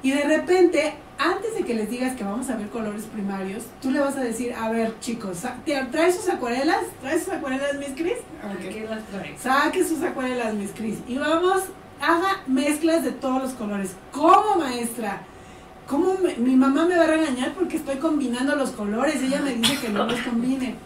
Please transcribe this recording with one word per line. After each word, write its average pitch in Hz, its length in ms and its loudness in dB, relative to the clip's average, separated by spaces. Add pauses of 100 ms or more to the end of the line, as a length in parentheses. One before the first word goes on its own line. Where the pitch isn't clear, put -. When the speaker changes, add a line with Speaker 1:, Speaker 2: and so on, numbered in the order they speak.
Speaker 1:
Y 262 60 4
de 285 140 2
repente, 311 720 4 (240)
antes 381 360 2
de 403 80 -2
que 233 120 -2
les 214 160 0
digas 247 240 -2
que - 80 -6
vamos 208 260 -4
a 220 60 0
ver 208 140 -4
colores 214 340 -6
primarios, 196 640 -6 (180)
tú 262 80 0
le 294 80 2
vas 269 180 2
a 269 40 -2
decir, 240 340 -2
"A 226 160 -2
ver, 226 280 0
chicos, 196 380 -6
sa-, 247 260 -8
¿te-, 285 160 0 (120)
trae 330 200 4
sus - 160 -2
acuarelas? 277 520 0 (220)
¿Trae 302 180 0
sus 381 120 -4
acuarelas, 277 460 -2
Miss 277 180 -8
Cris?". 339 180 0 (300)
Ok. 185 220 -8
Speaker 2:
Aquí 214 140 -8
las 220 260 -8
trae. 156 320 -10
Speaker 1:
"Saque 294 480 2
sus 311 160 -2
acuarelas, 247 540 -2
Miss 202 200 -4
Cris. 220 220 -4 (100)
Y 247 120 -4
vamos, 349 420 4 (400)
haga 339 460 2
mezclas 294 560 2
de 247 80 -2
todos 262 320 -2
los 247 100 -4
colores". 202 380 -4 (200)
"¿Cómo, 381 460 6
maestra? 240 640 -4 (680)
¿Cómo 359 360 2
me, 339 140 2
mi 254 180 4
mamá 262 300 6
me 359 100 4
va 330 80 6
a 311 40 4
regañar 294 460 0
porque 339 240 -2
estoy 269 200 -4
combinando 269 580 0
los 269 160 0
colores? 240 500 0
Ella 277 200 0
me 277 120 0
dice 233 260 0
que 240 100 -4
no 208 160 0
los 233 160 -2
combine". 247 520 -2 (120)